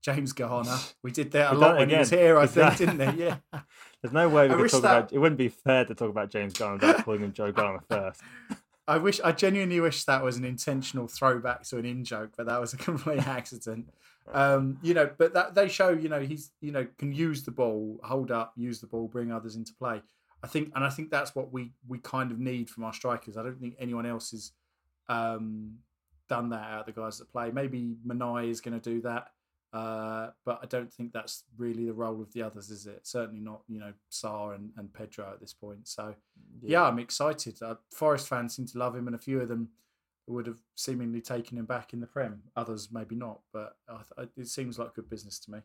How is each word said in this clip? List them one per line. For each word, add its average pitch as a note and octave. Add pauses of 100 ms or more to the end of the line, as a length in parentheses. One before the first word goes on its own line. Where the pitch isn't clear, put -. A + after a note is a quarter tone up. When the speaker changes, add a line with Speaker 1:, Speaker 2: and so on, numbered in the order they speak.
Speaker 1:
James C#3
Garner. A#2+ (120)
Speaker 2:
<laughs> -
Speaker 1:
We B2+
did C#3+
that D3
a -
Speaker 2:
We've C#3+
Speaker 1:
lot D3+
Speaker 2:
done E3+
it C#3+
Speaker 1:
when C#3
he D#3
was C#3+
Speaker 2:
again. F3
Speaker 1:
here, E3
I C#3+
Speaker 2:
Exactly. D#3
Speaker 1:
think, E3
didn't C3+
he? E3+
Yeah. E3 (160)
Speaker 2:
<laughs> D3 (420)
There's A#2+
no E3
way D3
we C3
Speaker 1:
I B2+
Speaker 2:
could B2+
Speaker 1:
wish A#2+
Speaker 2:
talk C3
Speaker 1:
that B2
Speaker 2:
about, A2
it C#3
wouldn't D3+
be B2
fair C3
to A2+
talk A2
about G2+
James G2+
Garner G#2
without D4+
calling G#2+
him G2+
Joe G#2
Garner G2+
first. G2 (340)
<laughs> -
Speaker 1:
I D3+
wish, G3
I E3
genuinely F#3+
wish E3
that C3+
was B2+
an B2
intentional B2+
throwback B2
to B2+
an A#2
in-joke, A#2+
but A#2
that A#2
was A#2+
a -
complete C#3+
<laughs> -
accident. A#2 (420)
Um, C#3
you E3
know, D3+
but E3
that, F3+
they G3
show, F#3
you D#3+
know, D3+
he's, C#3+ (100)
you D3
know, C3+ (120)
can C#3+
use D3
the C#3
ball, A2
hold B2+
up, A2+
use A#2+
the A2+
ball, A2+
bring A#2
others A2
into A2+
play. A2+ (400)
I -
think, D3+
and C3+
I C#3
think D#3
that's C#3+
what B2+
we, B2+ (160)
we B2
kind C3
of A2+
need B2
from A2+
our A2
strikers. A#2
I A2+
don't B2+
think B2
anyone A#2+
else A#2
has, A2 (560)
um, A2 (520)
done A#2+
that A2
out G#2+
of A2
the A2+
guys A2
that -
play. A#2+
Maybe B2 (120)
Manai A#2+
is A2+
gonna A#2
do A#2
that, A#2+ (440)
uh, A2 (140)
but A#2+
I B2
don't A#2+
think A#2+
that's - (140)
really A#2
the A2+
role A2+
of G#2
the A#2+
others, G#2+
is G2+
it? G2+
Certainly A2
not, G#2+
you A2
know, G#2 (180)
Sarr G#2
and, G#2
and G#2
Pedro G#2+
at G2+
this G#2
point. G#2
So, G#2+ (480)
yeah, A2 (100)
Speaker 2:
Yeah. -
Speaker 1:
I'm A#2+
excited. C#3+
Uh, A2+ (140)
Forest D3
fans A#2+
seem B2+
to A#2+
love B2
him, B2
and A#2
a -
few C3+
of A#2+
them A#2 (560)
would A#2+
have A#2 (140)
seemingly A#2+
taken A#2+
him A2+
back A#2+
in A#2+
the A#2
Prem. A2+ (140)
Others A2+
maybe A2
not, A#2 (120)
but G#2+ (120)
I A2+ (160)
th-, B2+
it B2
seems B2
like A#2
good -
business G#2
to -
me. G#2